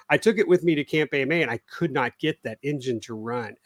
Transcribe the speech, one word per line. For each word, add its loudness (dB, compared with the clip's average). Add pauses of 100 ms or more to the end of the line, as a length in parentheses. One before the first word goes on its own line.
I 4
took 2
it 2
with 4
me 4
to 0
Camp 0
A 2
M 0
A, 2
and 0
I -4 (100)
could -4
not -2
get -4
that -8
engine -4
to -12
run -8 (100)